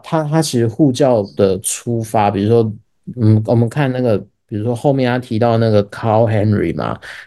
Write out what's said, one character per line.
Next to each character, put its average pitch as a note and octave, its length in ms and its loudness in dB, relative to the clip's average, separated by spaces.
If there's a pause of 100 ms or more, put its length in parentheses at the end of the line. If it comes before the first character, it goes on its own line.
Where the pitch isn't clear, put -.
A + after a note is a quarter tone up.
它， D#3+ 220 -2
它 D3+ 180 0
其 C3+ 160 -2
实 A#2 80 2
护 C#3+ 240 2
教 B2+ 320 2 (120)
的 F#2+ 260 2
出 A#2 420 -6
发， G#2+ 260 0
比 G#2 140 -2
如 G#2 60 0
说， A2+ 240 2 (420)
嗯， G#2+ 320 4
我 A#2+ 80 0
们 A#2 120 2
看 C#3 240 -2
那 B2+ 100 -4
个， A2+ 160 0 (300)
比 A2+ 80 -10
如 G#2 100 -6
说 A#2+ 100 -2
后 C#3+ 160 0
面 C3 180 0
他 B2 80 0
提 B2 220 -6
到 A#2 180 2
那 A2+ 120 2
个 G#2 200 4
Carl A2+ 400 0
Henry G2+ 460 0
嘛， A1+ 240 -6 (280)